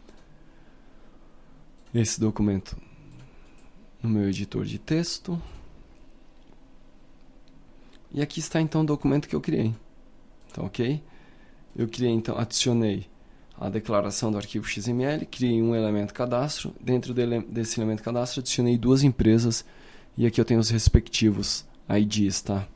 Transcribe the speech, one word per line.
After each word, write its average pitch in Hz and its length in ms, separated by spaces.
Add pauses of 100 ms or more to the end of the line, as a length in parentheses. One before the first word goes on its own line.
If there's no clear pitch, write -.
(1900)
esse 113 260
documento 104 560 (1300)
no 113 80
meu 104 180
editor 98 380
de 104 120
texto. 170 640 (2750)
E - 80
aqui 147 200
está 160 200
então 156 220
o - 20
documento 147 420
que - 80
eu 147 60
criei. 113 340 (760)
Tá 82 100
ok? 123 400 (720)
Eu 117 140
criei 120 240
então, 113 240
adicionei 113 680 (520)
a 101 120
declaração 104 600
do 104 60
arquivo 101 300
X 101 200
M 123 160
L, 143 220
criei 120 380
um 117 120
elemento 104 380
cadastro. 123 680
Dentro 123 360
dele, 120 260
desse 113 400
elemento 110 220
cadastro, 120 380
adicionei 120 360
duas 127 260
empresas. 117 640 (500)
E 120 120
aqui 113 120
eu 120 60
tenho 113 160
os 107 80
respectivos 107 960 (240)
I 107 160
Ds, 101 380
tá? 98 340